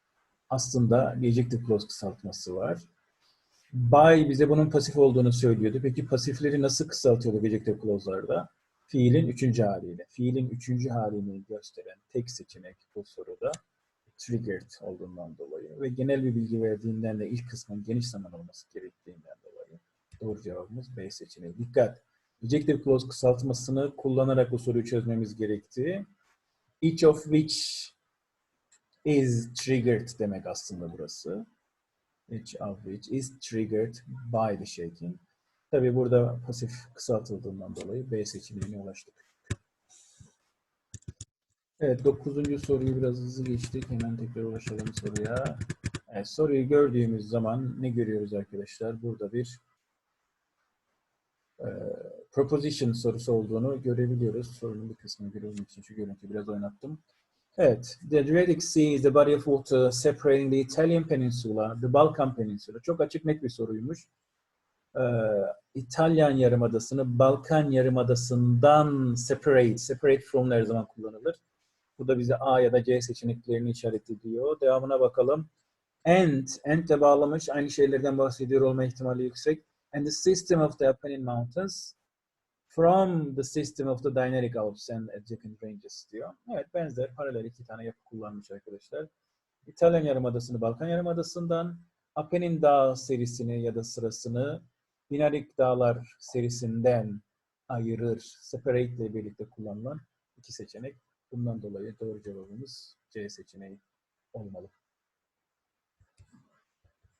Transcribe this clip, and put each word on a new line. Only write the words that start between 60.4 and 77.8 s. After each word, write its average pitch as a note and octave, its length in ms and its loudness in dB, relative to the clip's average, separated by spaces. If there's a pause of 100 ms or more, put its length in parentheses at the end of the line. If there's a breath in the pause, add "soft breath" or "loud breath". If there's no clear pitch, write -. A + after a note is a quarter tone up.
the C3+ 80 4
Italian D#3+ 480 2
peninsula, A#2 760 -2
the B2 120 0
Balkan D3 420 4
Peninsula." G#2+ 440 -6
Çok E3 220 -2
açık, D#3 240 -2
net D#3 180 0
bir B2 60 -2
soruymuş. A2+ 580 -8 (880)
Ee, B2+ 60 -2 (720)
İtalyan D#3 580 4
Yarımadası'nı A#2+ 880 2
Balkan C#3 520 4
Yarımadası'ndan B2+ 1400 4
separate, B2 640 4
separate C3+ 420 2
from B2+ 320 0
her A2+ 120 4
zaman A2 240 -2
kullanılır? A2 480 -8 (640)
Bu B2+ 80 -4
da C3 120 2
bize A#2+ 160 2
A B2+ 260 4
ya A#2+ 120 6
da A#2+ 100 4
C B2 180 2
seçeneklerini A#2 680 -4
işaret A2+ 400 -4
ediyor. A#2 520 -4
Devamına C3 380 2
bakalım. C3 500 2 (560)
And, D#3+ 420 4 (180)
and D#3+ 240 0
de D3 120 4
bağlamış. D3 480 4
Aynı C#3+ 200 -2
şeylerden C#3 480 2